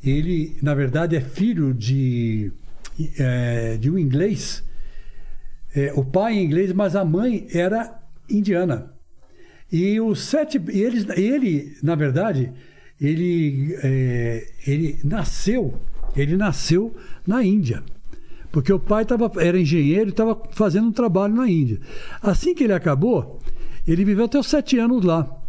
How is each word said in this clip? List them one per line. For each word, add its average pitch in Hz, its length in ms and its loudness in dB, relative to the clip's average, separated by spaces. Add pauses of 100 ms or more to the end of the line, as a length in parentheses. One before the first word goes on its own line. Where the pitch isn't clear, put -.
Ele, 156 580 0
na 143 140 0
verdade, 156 420 0
é 143 60 0
filho 165 500 0
de, 117 800 0 (680)
é, 120 600 0
de 127 120 0
um 185 80 0
inglês. 156 640 0 (1120)
É, 139 200 0
o 139 100 0
pai 202 340 0
é 190 40 2
inglês, 175 300 0
mas 190 220 0
a 196 100 2
mãe 190 480 0
era 196 460 -2 (300)
indiana. 180 640 0 (800)
E 196 280 2
os 220 200 0
sete, 302 400 0 (120)
e 196 100 2
eles, 226 240 0 (100)
ele, 202 680 0
na 165 120 2
verdade, 147 580 0 (480)
ele, 160 800 0
é, 120 640 0 (200)
ele 147 360 0
nasceu, 190 720 0 (420)
ele 139 200 2
nasceu 196 580 0 (320)
na 240 160 2
Índia. 185 400 2 (680)
Porque 151 200 2
o 190 60 4
pai 214 260 2
tava, 226 260 2 (120)
era 175 160 4
engenheiro 170 520 2
e - 20 -6
tava 220 280 0 (120)
fazendo 208 360 2
um 214 40 0
trabalho 208 420 2
na 247 160 2
Índia. 135 300 2 (420)
Assim 254 320 2
que 294 80 0
ele 220 100 4
acabou, 160 680 0 (460)
ele 170 180 4
viveu 214 220 2
até 285 120 2
os 254 80 0
sete 269 320 2
anos 233 260 2
lá. 160 240 2 (200)